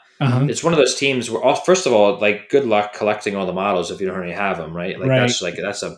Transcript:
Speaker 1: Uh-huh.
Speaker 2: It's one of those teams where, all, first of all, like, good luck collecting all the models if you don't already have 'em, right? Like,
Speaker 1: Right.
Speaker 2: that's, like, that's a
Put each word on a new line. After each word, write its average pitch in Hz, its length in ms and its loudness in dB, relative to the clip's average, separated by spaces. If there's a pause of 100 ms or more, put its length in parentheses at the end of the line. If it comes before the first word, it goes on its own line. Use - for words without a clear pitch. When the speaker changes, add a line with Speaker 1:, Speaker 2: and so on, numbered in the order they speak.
(200)
Speaker 1:
Uh-huh. 131 300 2
Speaker 2:
It's 151 120 -6
one 165 120 2
of 156 40 4
those 131 160 4
teams 135 360 -2
where, 113 120 -4
all, 131 120 4
first 180 320 2
of 135 60 2
all, 104 260 4
like, 104 320 0
good 135 160 4
luck 104 280 0
collecting 107 420 -2
all 98 100 -2
the 90 80 -4
models 92 360 0
if 90 100 -10
you 98 60 -2
don't 92 100 -6
already 87 160 -6
have 92 280 -4
'em, 80 160 -10
right? 87 240 -6
Like, 131 80 0
Speaker 1:
Right. 131 120 4
Speaker 2:
that's, 123 200 0
like, 87 160 -6
that's 95 260 -6
a 90 160 -8